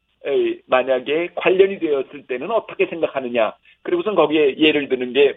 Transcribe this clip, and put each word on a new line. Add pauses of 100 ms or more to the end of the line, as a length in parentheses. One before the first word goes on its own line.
(280)
에,
만약에
관련이
되었을
때는
어떻게
생각하느냐. (300)
그리고선
거기에
예를
드는
게